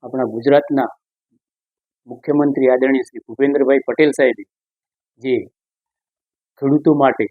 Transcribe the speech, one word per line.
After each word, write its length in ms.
આપણા 200
ગુજરાતના 600
મુખ્યમંત્રી 600
આદરણીય 340
શ્રી 260
ભૂપેન્દ્રભાઈ 500
પટેલ 240
સાહેબે 320
જે 280
ખેડૂતો 320
માટે 380